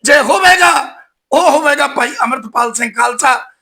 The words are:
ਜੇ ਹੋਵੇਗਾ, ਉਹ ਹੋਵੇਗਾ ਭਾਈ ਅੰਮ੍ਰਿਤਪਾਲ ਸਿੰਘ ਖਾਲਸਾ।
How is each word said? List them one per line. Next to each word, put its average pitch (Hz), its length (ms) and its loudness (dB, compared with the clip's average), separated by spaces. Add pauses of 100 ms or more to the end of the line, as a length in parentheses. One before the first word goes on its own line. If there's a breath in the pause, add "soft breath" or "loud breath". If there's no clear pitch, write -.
ਜੇ 285 160 2
ਹੋਵੇਗਾ, 359 800 2 (300)
ਉਹ 330 200 2
ਹੋਵੇਗਾ 285 360 0
ਭਾਈ 269 340 -4
ਅੰਮ੍ਰਿਤਪਾਲ 233 520 -4
ਸਿੰਘ 240 240 -6
ਖਾਲਸਾ। 240 540 -2 (100)